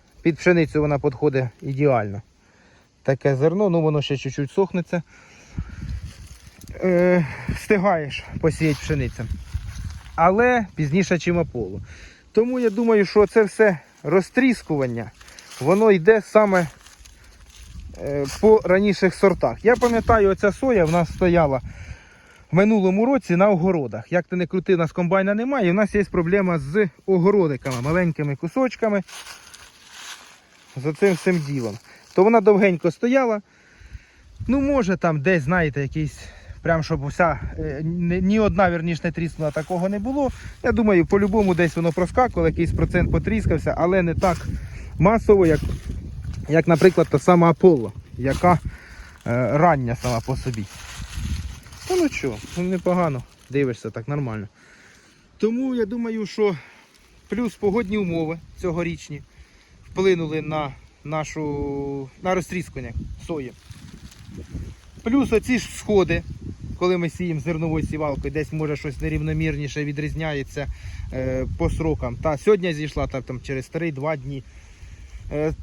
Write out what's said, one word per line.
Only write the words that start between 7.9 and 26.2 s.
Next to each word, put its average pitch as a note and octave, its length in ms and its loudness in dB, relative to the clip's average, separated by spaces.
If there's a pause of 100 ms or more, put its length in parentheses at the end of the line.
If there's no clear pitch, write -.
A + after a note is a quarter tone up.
посіяти D#3 400 0
пшеницю. B2+ 440 -4 (920)
Але A3 500 4 (100)
пізніше, D#3+ 440 0
чим F3 200 0
Аполло. G#2+ 420 -6 (500)
Тому B3 280 2
я A#3+ 100 2
думаю, A3 360 4
що G3+ 220 4
це A3+ 160 4
все G3 360 2 (240)
розтріскування, D3+ 1080 0 (500)
воно G3+ 300 6
йде G3 300 6
саме, F#3+ 460 4 (1300)
е, C#3+ 240 -4 (160)
по G#3+ 220 8
раніших F#3 520 2
сортах. E3 500 2
Я A#3 100 6
пам'ятаю, A3+ 540 4
оця F#3+ 220 2
соя A3+ 340 2
в D#3 60 2
нас E3+ 220 2
стояла E3 480 2 (880)
в D3+ 40 0
минулому G3 500 4
році B3+ 300 0
на F#3+ 140 6
огородах. D3+ 640 0
Як F3 140 0
ти F#3 100 -6
не F3+ 120 -2
крути, F#3 280 0
в - 20 0
нас E3 140 0
комбайна F#3+ 420 0
немає, A#3+ 340 0
і E3+ 40 2
в - 20 0
нас G#3 220 0
є G#3 80 2
проблема F3+ 560 0